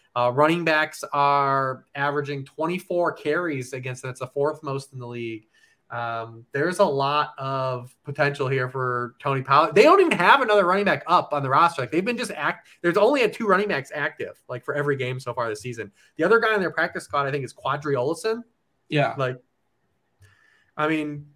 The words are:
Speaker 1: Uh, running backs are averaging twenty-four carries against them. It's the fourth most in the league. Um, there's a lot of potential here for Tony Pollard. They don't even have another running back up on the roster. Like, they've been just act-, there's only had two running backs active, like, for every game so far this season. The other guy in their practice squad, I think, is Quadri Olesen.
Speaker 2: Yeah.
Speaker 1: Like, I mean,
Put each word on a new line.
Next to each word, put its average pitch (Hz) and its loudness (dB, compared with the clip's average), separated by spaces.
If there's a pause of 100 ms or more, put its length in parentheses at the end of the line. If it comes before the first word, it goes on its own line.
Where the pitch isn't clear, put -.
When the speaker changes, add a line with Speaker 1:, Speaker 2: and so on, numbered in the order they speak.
(140)
Speaker 1:
Uh, 123 2
running 160 2
backs 156 0 (120)
are 139 0
averaging 143 -4
twenty-four 175 -4
carries 151 -4
against 127 -8
them. 131 -8
It's 123 -14
the 123 -6
fourth 151 -2
most 135 -8
in 131 -16
the 123 -12
league. 117 -10 (440)
Um, 117 -8
there's 165 0
a 202 4
lot 143 0
of 131 -6
potential 143 -2
here 131 -2
for 123 -4
Tony 135 -2
Pollard. 147 4
They 196 8
don't 349 8
even 330 2
have 214 6
another 208 4
running 190 2
back 151 0
up 160 2
on 143 -2
the 135 -4
roster. 156 4
Like, 123 -6
they've 165 0
been 240 -2
just 226 -6
act-, 156 -6 (140)
there's 170 0
only 254 4
had 220 2
two 226 -6
running 202 2
backs 143 -4
active, 143 -6
like, 123 -10
for 139 -6
every 143 0
game 127 -4
so 123 -8
far 117 -4
this 107 -8
season. 113 -10 (240)
The 156 0
other 220 6
guy 220 2
in 208 0
their 170 -2
practice 170 -4
squad, 143 -2
I 135 -2
think, 139 -4
is 117 -12
Quadri 143 -4
Olesen. 165 -2 (460)
Speaker 2:
Yeah. 139 0
Speaker 1:
Like, 127 -4 (1400)
I 151 0
mean, 151 -4